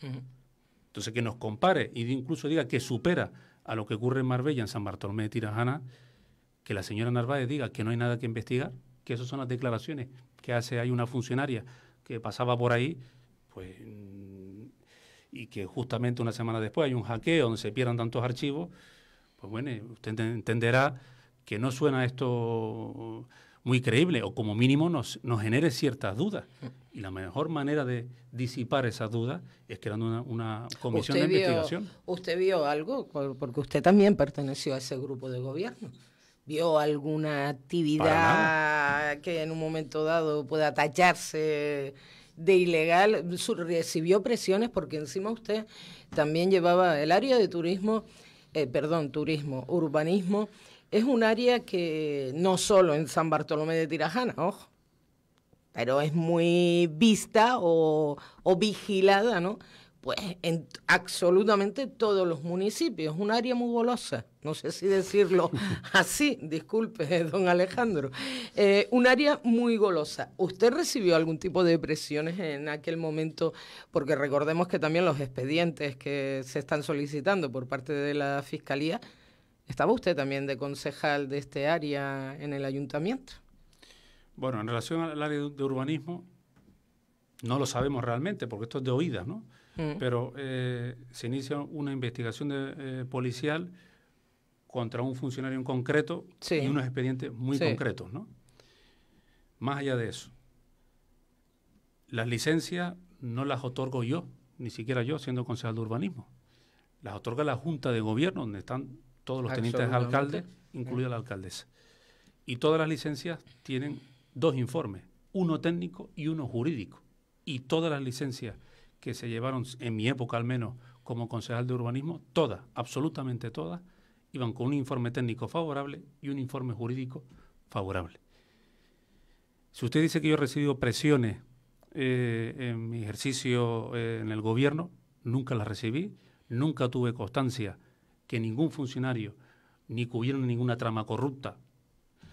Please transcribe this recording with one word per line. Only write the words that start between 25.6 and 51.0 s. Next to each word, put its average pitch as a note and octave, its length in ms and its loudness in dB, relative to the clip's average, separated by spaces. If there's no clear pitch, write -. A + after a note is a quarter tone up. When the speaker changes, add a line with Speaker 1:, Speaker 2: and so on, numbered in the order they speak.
Speaker 2:
ciertas A#2 440 -2
dudas. F#3+ 300 -4
Y - 80 -12
la F#2+ 100 -10
mejor F#2+ 380 -4
manera D3 360 0
de B2 240 -4
disipar B2 540 -2
esas A2 240 -4
dudas A#2+ 320 -2
es A2+ 120 -10
creando A2+ 260 -4
una, A2+ 160 -2
una A2+ 460 -6
comisión C3 360 0
Speaker 1:
¿Usted - 120 4
Speaker 2:
de F#3+ 60 2
Speaker 1:
vio, F#3+ 40 4
Speaker 2:
investigación. F3 500 0
Speaker 1:
usted F3 320 -4
vio F#3 260 2
algo? D3+ 440 -2
Por-, C#3 280 -4
porque C3+ 240 -4
usted C#3+ 220 0
también G3 340 8
perteneció C#3+ 580 0
a C3 40 -4
ese C3 180 -6
grupo C3 340 -8
de B2+ 100 -6
gobierno. D#3+ 500 -8
¿Vio D#3 320 4
alguna D3 720 2
actividad D3+ 560 2
Speaker 2:
Para D#3 920 4
nada. D3 120 -4
Speaker 1:
que E3 220 -2
en D#3+ 80 -2
un D#3+ 80 -4
momento D#3 460 -2
dado D#3 420 2
pueda D3+ 260 2
tacharse D3+ 1200 2
de E3 200 6
ilegal? F3 800 4
Su-, - 200 -2
¿recibió E3+ 640 2
presiones? A3 480 0
Porque D#3 260 -4
encima F#3+ 360 -4
usted G#3+ 340 -4
también E3 380 4
llevaba F3 500 6
el D3+ 80 2
área A#3+ 260 6
de G3+ 120 6
turismo, F#3+ 560 0
eh, D3 140 2
perdón, D3+ 420 0
turismo, D3 560 -2
urbanismo. F3 800 2
Es G#3+ 100 4